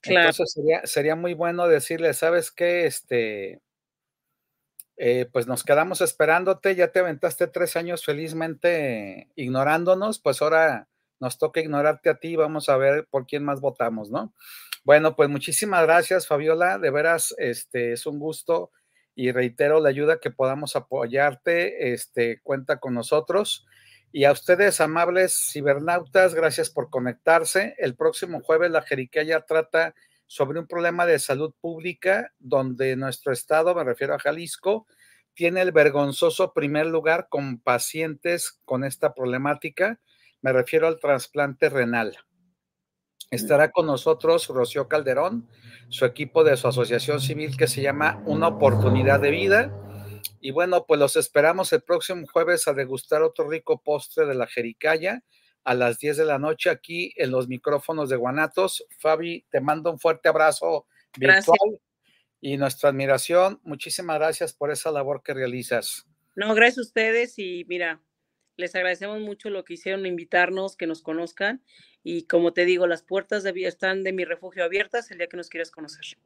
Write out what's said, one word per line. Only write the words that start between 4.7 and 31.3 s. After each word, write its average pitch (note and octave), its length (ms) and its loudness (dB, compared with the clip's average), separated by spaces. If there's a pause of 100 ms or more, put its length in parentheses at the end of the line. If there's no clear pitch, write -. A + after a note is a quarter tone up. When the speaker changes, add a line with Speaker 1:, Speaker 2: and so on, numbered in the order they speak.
Speaker 2:
eh, B2 360 0
pues A#2+ 140 -2
nos B2+ 180 -6
quedamos D#3+ 360 2
esperándote, F#3 760 0
ya F3 180 2
te F#3 80 2
aventaste E3+ 460 -2
tres E3+ 300 -4
años E3+ 280 -6
felizmente D3+ 1300 -4
ignorándonos, E3 840 0
pues C3+ 220 0
ahora D#3 460 2 (320)
nos B2+ 180 -6
toca D#3 220 -2
ignorarte D3+ 500 0
a D3 80 0
ti, E3 180 -8
vamos D#3 320 0
a C#3 80 4
ver C#3 340 2
por C3 160 -4
quién D3 180 -6
más C#3 160 -4
votamos, A2+ 500 -4
¿no? F#3 240 -8 (500)
Bueno, D#3 320 6
pues D3 120 4
muchísimas E3 560 0
gracias, E3 420 4
Fabiola, D#3+ 520 0
de D#3+ 120 0
veras, D#3+ 480 0
este, A#2+ 540 -4
es A#2+ 140 -8
un D3 120 -8
gusto D3+ 520 -4 (440)
y B2+ 180 -2
reitero C3 480 2
la D3+ 80 4
ayuda D3+ 320 2
que C#3 100 -6
podamos C3+ 460 -4
apoyarte, C#3 1160 -2
este, A#2 500 -4
cuenta C3+ 380 -4
con B2+ 140 -6
nosotros. D#3+ 720 -2 (440)
Y C#3 140 0
a C#3+ 80 8
ustedes, F3+ 480 4
amables E3+ 540 2 (180)
cibernautas, D#3+ 840 2
gracias D#3+ 360 0
por B2 200 -6
conectarse. D#3+ 880 0
El C3 180 -2
próximo D#3+ 460 -2
jueves, E3 280 2
La D#3+ 120 2
Jericaya D#3 600 -2
trata D#3+ 520 0 (320)
sobre C#3+ 320 -4
un E3 80 -10
problema E3+ 400 0
de D#3+ 120 4
salud D3 420 -4